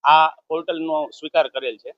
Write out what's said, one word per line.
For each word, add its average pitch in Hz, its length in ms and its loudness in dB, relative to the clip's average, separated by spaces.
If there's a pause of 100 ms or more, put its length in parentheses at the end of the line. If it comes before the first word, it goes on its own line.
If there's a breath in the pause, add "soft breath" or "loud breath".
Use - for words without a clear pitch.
આ 156 240 6
પોર્ટલનો 160 800 -6 (100)
સ્વીકાર 156 280 0
કરેલ 123 300 -8
છે. - 200 -20